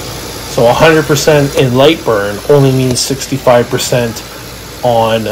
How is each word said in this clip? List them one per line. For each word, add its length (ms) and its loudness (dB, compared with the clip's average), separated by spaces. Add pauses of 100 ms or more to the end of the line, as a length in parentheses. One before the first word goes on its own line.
(500)
So 160 0
a 60 6
hundred 340 4
percent 500 2
in 140 2
Lightburn 800 0
only 220 4
means 260 0
sixty-five 720 0
percent 520 -4 (600)
on, 500 0